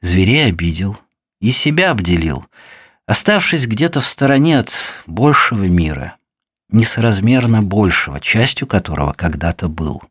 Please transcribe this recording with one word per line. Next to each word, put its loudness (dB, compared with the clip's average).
Зверей 2
обидел -2
и 0
себя 0
обделил, -2
оставшись 0
где-то 0
в -4
стороне 2
от -4
большего 2
мира, 0
несоразмерно 2
большего, 0
частью -2
которого -2
когда-то -4
был. -6